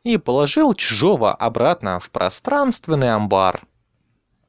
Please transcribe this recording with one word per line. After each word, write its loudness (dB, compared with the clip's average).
и 0
положил 2
чужого 0
обратно -2
в -16
пространственный -2
амбар. 0